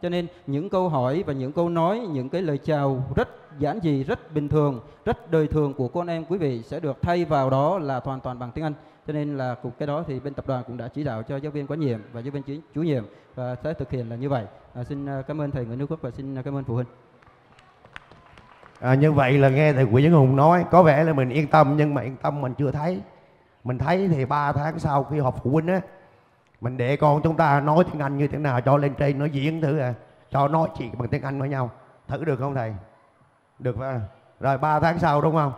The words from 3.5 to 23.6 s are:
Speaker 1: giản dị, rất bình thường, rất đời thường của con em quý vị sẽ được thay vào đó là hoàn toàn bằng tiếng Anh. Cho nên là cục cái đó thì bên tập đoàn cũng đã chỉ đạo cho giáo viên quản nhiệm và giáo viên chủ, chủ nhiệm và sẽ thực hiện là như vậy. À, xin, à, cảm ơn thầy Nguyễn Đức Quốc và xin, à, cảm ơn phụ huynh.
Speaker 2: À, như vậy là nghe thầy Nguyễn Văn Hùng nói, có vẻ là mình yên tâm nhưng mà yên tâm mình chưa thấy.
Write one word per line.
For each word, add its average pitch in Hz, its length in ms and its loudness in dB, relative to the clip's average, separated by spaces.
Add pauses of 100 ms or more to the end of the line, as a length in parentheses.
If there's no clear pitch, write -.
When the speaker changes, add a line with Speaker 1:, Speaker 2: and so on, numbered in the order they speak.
Speaker 1:
giản 147 260 -2
dị, 143 200 0
rất - 300 -6
bình 147 160 -2
thường, 143 320 0 (240)
rất - 260 -4
đời 156 160 2
thường 147 260 0
của 127 140 -4
con 175 200 -4
em 165 180 -4
quý 175 120 -4
vị 131 260 -2
sẽ 143 160 -8
được 147 220 -6
thay 175 240 2
vào 143 240 2
đó 143 300 2
là 139 240 -4
hoàn 135 160 -6
toàn 123 200 -10
bằng 120 120 -10
tiếng 156 120 -8
Anh. 151 100 -4 (340)
Cho 156 60 -6
nên 147 240 -4
là 127 180 -4
cục 120 240 -12
cái 151 80 -4
đó 147 200 -4
thì 135 120 -6
bên 139 140 -10
tập 139 140 -10
đoàn 127 200 -2
cũng 120 100 -10
đã 117 100 -10
chỉ 143 160 -8
đạo 113 200 -4
cho 139 140 -8
giáo 147 140 -8
viên 143 160 -6
quản 156 120 -6
nhiệm 127 200 0 (140)
và 117 80 -10
giáo 135 100 -8
viên 139 120 -8
chủ, 135 100 -8 (220)
chủ 143 80 -2
nhiệm 139 220 0 (300)
và 123 280 -6
sẽ 156 100 -4
thực 151 180 -8
hiện 123 180 -6
là 117 60 -8
như 131 140 -6
vậy. 120 160 -2 (280)
À, 123 100 -10
xin, 139 220 -8
à, 139 220 -6
cảm 151 140 -6
ơn 143 100 -4
thầy 131 140 -4
Nguyễn 117 140 -8
Đức 143 100 -4
Quốc 156 120 -8
và 127 100 -8
xin, 135 240 -10
à, 131 60 -8
cảm 139 140 -6
ơn 139 80 -6
phụ 117 120 -4
huynh. 123 120 -2 (1900)
Speaker 2:
À, 127 140 2
như 143 180 6
vậy 139 260 4
là 139 120 6
nghe 147 240 4
thầy 131 120 4
Nguyễn 131 260 6
Văn 165 80 8
Hùng 131 160 6
nói, 170 360 6
có 175 120 8
vẻ 151 200 6
là 160 100 2
mình 131 160 2
yên 143 180 0
tâm 147 300 6
nhưng 147 160 2
mà 139 80 0
yên 127 200 -6
tâm 147 200 -2
mình 127 120 -4
chưa 135 180 -2
thấy. 175 300 -4 (640)